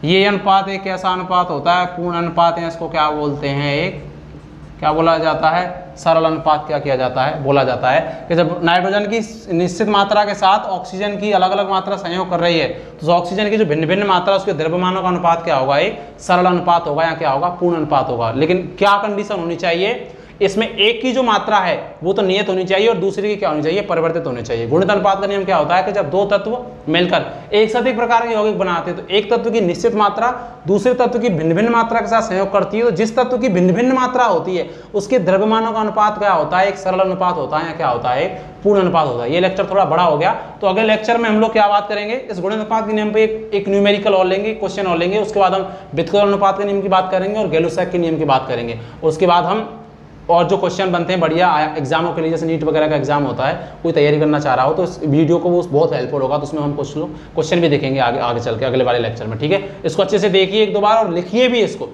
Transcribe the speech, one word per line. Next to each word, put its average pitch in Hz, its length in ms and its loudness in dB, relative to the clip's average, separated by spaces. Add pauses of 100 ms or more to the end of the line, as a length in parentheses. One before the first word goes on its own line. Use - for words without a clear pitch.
ये 190 200 4
अनुपात 196 440 2
एक 190 140 -6
कैसा 185 260 -4
अनुपात 180 400 0
होता 156 240 0
है, 180 140 2
पूर्ण 175 300 -4
अनुपात 170 400 0
है, 170 100 -4
इसको 165 220 -8
क्या 151 220 0
बोलते 143 380 -4
हैं, 143 260 -2
एक 180 280 -4 (760)
क्या 156 140 0
बोला 160 260 2
जाता 156 300 0
है, 180 300 -2 (160)
सरल 165 280 2
अनुपात 151 420 0
क्या 151 120 -2
किया 143 160 0
जाता 127 300 0
है, 151 180 -4
बोला 139 200 4
जाता 127 280 0
है - 360 0
कि 175 80 0
जब 170 280 0
nitrogen 185 360 2
की 214 540 -6
निश्चित 180 340 0
मात्रा 208 380 2
के 202 80 -4
साथ 190 260 2
oxygen 196 580 -6
की 208 140 -2
अलग-अलग 190 380 2
मात्रा 190 260 -2
संयोग 175 340 -6
कर 175 100 -2
रही 170 200 2
है, 135 80 0
तो - 400 -8
ऑक्सीजन 180 420 0
की 214 80 0
जो 214 80 4
भिन्न-भिन्न 160 420 0
मात्रा, 196 280 2
उसके 190 180 -2
द्रव्यमानों 180 480 -2
का 185 60 -2
अनुपात 170 360 0
क्या 165 120 0
होगा? 135 220 2
एक 196 240 0 (180)
सरल 180 260 2
अनुपात 175 420 2
होगा 151 160 0
या 165 100 0
क्या 151 180 -2
होगा? 147 160 0
पूर्ण 180 300 0
अनुपात 147 320 0
होगा। 117 220 -2
लेकिन 160 480 0
क्या 202 180 4
condition 208 420 -4
होनी 170 160 -4
चाहिए? 185 560 -2 (300)
इसमें 214 360 0
एक 220 240 2
की 254 100 0
जो 254 120 0
मात्रा 214 340 0
है - 460 -2
वो 185 100 0
तो 220 80 0
नियत 196 280 0
होनी 185 140 0
चाहिए 190 240 2
और 220 100 2
दूसरे 196 320 -2
की 208 60 -2
क्या 196 140 -2
होनी 151 140 -2
चाहिए, 175 180 0
परिवर्तित 165 460 -2
होनी 120 140 -6
चाहिए। 117 260 -4
गुणित 180 240 2
अनुपात 196 300 2
का 202 60 -2
नियम 196 160 -2
क्या 185 140 0
होता 156 180 2
है 190 80 2
कि 202 80 -2
जब 185 180 -2
दो 190 160 2
तत्व 208 320 -2 (320)
मिलकर 175 360 2 (280)
एक 214 180 4
से 233 60 0
अधिक 247 180 0
प्रकार 233 320 2
के 233 60 -2
यौगिक 214 260 0
बनाते 175 320 -2
हैं - 140 -8
तो - 80 -6
एक 214 200 2
तत्व 233 180 0
की 226 100 2
निश्चित 202 340 0
मात्रा 214 320 2 (400)
दूसरे 208 260 2
तत्व 240 260 2
की 233 100 0
भिन्न-भिन्न 165 420 2
मात्रा 226 280 2
के - 80 -4
साथ 220 140 2
संयोग 190 300 -2
करती 196 260 0
है। 233 60 2
तो 240 80 4
जिस 220 240 -2
तत्व 247 220 2
की 214 120 0
भिन्न-भिन्न 180 420 2
मात्रा 254 340 2
होती 185 320 0
है - 120 -4 (240)
उसके 220 260 0
द्रव्यमानों 214 520 2
का 214 80 -2
अनुपात 208 400 0
क्या 208 120 2
होता 165 260 2
है, 190 100 4
एक 196 80 -2
सरल 185 240 -2
अनुपात 185 360 0
होता 143 220 -4
है 160 80 -2
या 160 100 -8
क्या 160 120 -2
होता 120 220 -2
है, 143 420 -4 (120)
पूर्ण 202 180 4
अनुपात 165 260 2
होता 120 160 -4
है। 127 100 -2
ये 175 60 2
lecture 185 260 0
थोड़ा 190 200 2
बड़ा 160 180 2
हो 156 140 4
गया, 175 140 2 (300)
तो 208 60 0
अगले 190 160 2
lecture 214 340 2
में 233 120 0
हम 214 120 4
लोग 220 120 2
क्या 214 140 4
बात 208 220 0
करेंगे, 208 260 -4 (160)
इस 185 80 -8
गुणित 202 200 -2
अनुपात 214 280 -2
के 214 60 -2
नियम 214 180 0
पे 220 120 4
एक, 220 300 -2
एक 202 160 -2
numerical 202 440 2
और 185 120 4
लेंगे, 202 280 -2
question 202 340 -4
और 170 100 2
लेंगे, 185 220 0
उसके 202 200 -2
बाद 185 140 4
हम 190 200 -4 (220)
व्युत्क्रमण 202 320 2
अनुपात 196 300 2
के 202 60 -4
नियम 202 180 -2
की 190 60 -4
बात 185 240 2
करेंगे 196 280 -2
और 202 80 -2
गै-लुसैक 170 420 0
के 180 80 -2
नियम 160 200 0
की 156 80 -2
बात 135 220 2
करेंगे। 117 320 -6 (240)
उसके 165 240 2
बाद 175 160 4
हम 208 340 -4 (520)
और 170 140 6
जो 175 140 0
question 190 340 -2
बनते 180 220 0
हैं 185 80 0
बढ़िया 160 260 2
आ-, 151 280 0
एग्जामों 160 380 -2
के 165 80 -4
लिए, 160 100 0
जैसे 165 140 -2
नीट 160 180 -2
वगैरह 156 240 2
का 151 80 0
एग्जाम 143 280 0
होता 127 220 -2
है, 175 240 -4 (140)
कोई 165 80 0
तैयारी 151 280 4
करना 151 200 2
चाह 135 160 0
रहा 127 100 2
हो 156 80 2
तो 180 100 0
इस 175 200 -6
video 156 340 4
को 170 120 0
वो 175 120 2
बहुत 156 320 2
helpful 135 280 -2
होगा, 135 160 0
तो 139 60 -2
उसमें 151 180 -6
हम 143 120 -2
कुछ 147 240 -6
लोग 156 180 -6
question 165 440 -2
भी 170 100 4
देखेंगे 135 300 0
आगे, 123 200 0
आगे 117 200 -2
चल 113 180 -4
के 123 80 -2
अगले 127 180 2
वाले 123 160 2
lecture 113 280 -4
में, 113 120 -6
ठीक 151 120 0
है। 196 240 -2 (100)
इसको 170 160 0
अच्छे 196 180 2
से 202 100 2
देखिए 190 340 2
एक 196 100 0
दो 208 60 0
बार 214 260 4
और 180 80 -4
लिखिए 208 340 0
भी 240 120 2
इसको। 165 340 -2